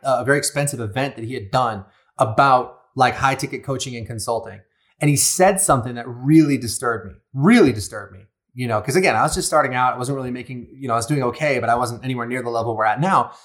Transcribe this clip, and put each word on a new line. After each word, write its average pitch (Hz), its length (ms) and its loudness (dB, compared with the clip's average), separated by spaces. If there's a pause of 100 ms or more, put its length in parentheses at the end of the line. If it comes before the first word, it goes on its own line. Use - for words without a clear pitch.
uh, 131 160 0
a 123 40 -4
very 139 140 2
expensive 143 420 -4
event 123 360 -6
that 113 100 -10
he 127 80 -8
had 104 160 -10
done 113 360 -2 (340)
about, 127 580 2 (180)
like, 127 200 2
high 135 200 0
ticket - 280 -8
coaching 131 320 -8
and 113 100 -10
consulting. 104 540 -6 (400)
And 147 100 2
he 143 60 4
said 190 460 2
something 123 340 0
that 120 120 -12
really 139 500 4
disturbed 113 500 -4
me, - 60 -16 (200)
really 165 380 6
disturbed 101 420 -10
me, 95 120 -20 (280)
you 123 140 -6
know, 107 140 0
'cause 143 140 -2
again, 180 200 4
I 113 60 2
was 151 120 0
just 180 140 -4
starting 139 260 2
out. 127 220 0
I - 20 -10
wasn't 127 200 -6
really 127 140 -6
making, 123 360 -12 (100)
you 135 100 -10
know, 117 60 0
I 117 40 2
was 117 80 -2
doing 147 180 0
okay, 127 360 0
but 117 100 -2
I 117 60 4
wasn't 117 280 -4
anywhere 123 240 -4
near 123 160 -6
the 120 60 -6
level 113 260 -2
we're 110 100 0
at 107 140 0
now. 165 320 2 (140)